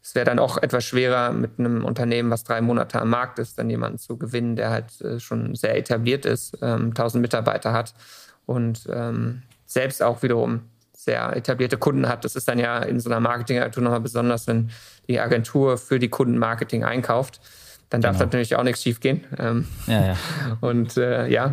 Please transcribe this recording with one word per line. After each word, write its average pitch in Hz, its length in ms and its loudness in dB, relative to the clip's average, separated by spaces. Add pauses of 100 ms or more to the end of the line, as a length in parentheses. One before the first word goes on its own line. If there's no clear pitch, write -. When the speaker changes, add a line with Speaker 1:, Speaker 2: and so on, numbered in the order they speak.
Speaker 1:
es - 140 -12
wäre 127 80 2
dann 120 160 4
auch 120 180 2
etwas 123 280 0
schwerer, 123 480 2
mit 117 260 -4
einem 117 240 0
Unternehmen, 120 460 0
was 113 160 -2
drei 117 160 -2
Monate 117 400 0
am 113 80 0
Markt 120 300 -2
ist, - 200 -8
dann 113 100 -2
jemanden 117 280 -4
zu - 200 -10
gewinnen, 120 380 -4
der 110 140 -2
halt, 113 320 -6
äh, 120 180 -6
schon 117 360 -4
sehr 113 220 0
etabliert 120 480 0
ist, - 360 -2
ähm, 117 320 0
tausend 117 280 0
Mitarbeiter 113 520 0
hat 117 200 -2 (520)
und, 117 440 -2
ähm, 117 520 -4 (240)
selbst 131 360 -2
auch 117 220 2
wiederum 117 380 2 (320)
sehr 120 420 -4
etablierte 123 420 0
Kunden 135 300 2
hat. 120 160 -4
Das 113 140 -6
ist - 100 -4
dann 120 100 0
ja 120 220 0
in 123 220 -2
so 117 80 -6
einer 117 100 0
Marketingagentur 120 640 0
nochmal 120 160 2
besonders, 117 480 0
wenn 113 220 2 (400)
die 120 100 2
Agentur 123 580 2
für 131 220 0
die 123 80 2
Kunden 120 300 2
Marketing 113 480 0
einkauft, 120 560 0 (480)
dann 120 120 2
darf 117 140 4
Speaker 2:
Genau. 107 100 4
Speaker 1:
natürlich 120 300 2
auch 123 80 2
nichts 123 200 0
schiefgehen. 131 420 0 (120)
Ähm, 117 300 0 (200)
Speaker 2:
Ja, 107 180 4
ja. 92 120 2 (440)
Speaker 1:
<laughs> - 0 -
und, 120 360 0
äh, 123 300 2
ja, 123 260 4